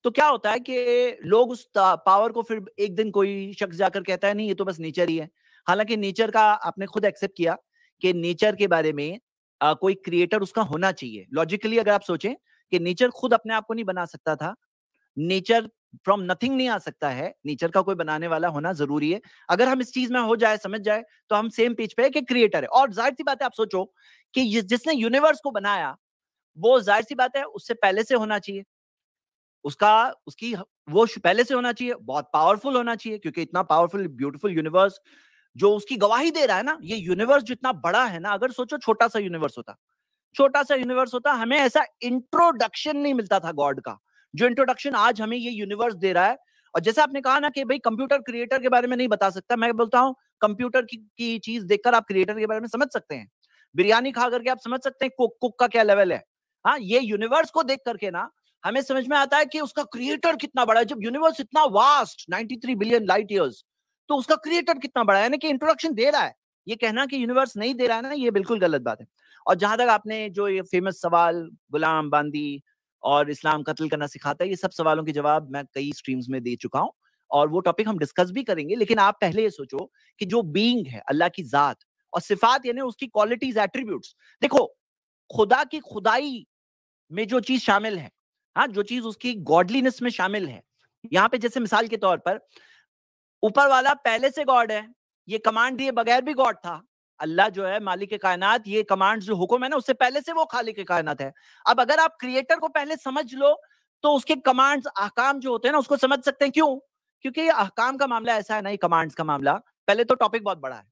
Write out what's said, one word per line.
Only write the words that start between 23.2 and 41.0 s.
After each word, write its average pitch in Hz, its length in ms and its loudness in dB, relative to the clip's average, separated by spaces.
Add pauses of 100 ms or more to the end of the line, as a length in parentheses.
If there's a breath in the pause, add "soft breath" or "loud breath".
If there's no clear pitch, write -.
बात 269 200 -2
है, 262 40 -2
आप 240 60 -4
सोचो 190 420 -4 (400 soft breath)
कि 254 60 0
ये, 226 220 0
जिसने 240 300 -2
universe 269 480 2
को 285 100 -6
बनाया, 196 460 -4 (640)
वो 240 220 6
जाहिर 208 240 2
सी 285 100 -10
बात 254 220 0
है, 269 60 -2
उससे - 320 -10
पहले 202 300 2
से 262 100 0
होना 214 240 0
चाहिए, 196 260 -10 (1000)
उसका, 214 500 4 (120)
उसकी 226 280 -8
ह-, 185 80 -10 (260)
वो 202 180 4
श-, 226 120 -10
पहले 202 260 2
से 262 100 -2
होना 247 180 -2
चाहिए, 240 220 -6
बहुत 131 380 -8
powerful 202 440 2
होना 233 180 0
चाहिए, 214 240 -10
क्योंकि 165 240 -8
इतना 180 200 -2
powerful, 170 460 2
beautiful 143 440 -6
universe 170 480 2 (560 soft breath)
जो 202 200 4
उसकी 208 200 -6
गवाही 233 340 2
दे 302 160 2
रहा 196 100 2
है 202 60 -2
ना, 311 200 -4
ये 196 140 -8
यूनिवर्स 214 460 0
जितना 247 300 -6
बड़ा 185 320 0
है 185 140 -6
ना, 196 120 -6
अगर 208 200 -2
सोचो 247 280 -8
छोटा 226 300 2
सा 220 100 -4
universe 170 400 -6
होता, 101 180 -18 (580)
छोटा 277 280 4
सा 285 120 0
universe 254 400 -2